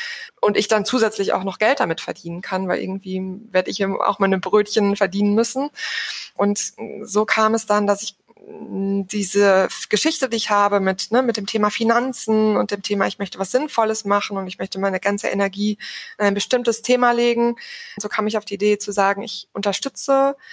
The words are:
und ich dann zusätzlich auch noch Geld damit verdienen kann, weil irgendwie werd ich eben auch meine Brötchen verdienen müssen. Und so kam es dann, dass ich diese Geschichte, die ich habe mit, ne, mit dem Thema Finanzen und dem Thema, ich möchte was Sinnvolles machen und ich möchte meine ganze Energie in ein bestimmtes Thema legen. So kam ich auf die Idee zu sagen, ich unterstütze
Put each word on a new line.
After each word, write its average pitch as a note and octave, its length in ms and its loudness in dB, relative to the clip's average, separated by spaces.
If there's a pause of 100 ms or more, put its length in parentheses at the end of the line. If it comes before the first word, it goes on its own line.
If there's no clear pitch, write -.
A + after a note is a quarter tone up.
(400)
und G#3 160 2
ich - 100 2
dann G#3+ 180 2
zusätzlich G#3+ 500 0
auch F#3+ 100 0
noch F#3 160 -4
Geld A#3 180 2
damit E3 220 -2
verdienen E3+ 400 -8
kann, F#3+ 260 -4
weil F3+ 140 0
irgendwie F#3+ 420 -6 (300)
werd F#3 160 0
ich G3+ 120 -4
eben G3 220 -2
auch G3+ 160 2
meine F#3+ 220 4
Brötchen G3+ 560 2
verdienen G3+ 400 2
müssen. B3+ 340 0 (640)
Und - 380 0 (300)
so G#3+ 220 0
kam A3 300 2
es A3 120 0
dann, G#3 200 2
dass G3+ 160 2
ich - 140 -10 (340)
diese G3 1160 0 (220)
Geschichte, C#4 400 0
die A3+ 60 -2
ich - 120 -2
habe G3+ 320 4
mit, F#3+ 300 -2
ne, A#3+ 120 4
mit A#3+ 140 -2
dem G3+ 80 -6
Thema G#3 240 0
Finanzen A3 880 2
und G#3 140 0
dem G3+ 100 -4
Thema, G3+ 260 0
ich G3+ 120 -6
möchte G3 200 -6
was F#3+ 120 -2
Sinnvolles A3 560 0
machen G3+ 320 0
und F#3+ 80 -4
ich F#3 120 -10
möchte G3 200 -6
meine F#3+ 220 0
ganze G3+ 260 0
Energie G3+ 500 0 (400)
in G#3 80 0
ein G3+ 80 4
bestimmtes A3+ 480 0
Thema B3 320 4
legen. A#3+ 440 4 (420)
So G#3 100 -6
kam G#3 180 -2
ich A3 120 0
auf - 80 -8
die G3+ 80 -10
Idee G#3 240 2
zu G#3 120 -8
sagen, G3 320 0
ich - 300 -10
unterstütze C4+ 840 0 (180)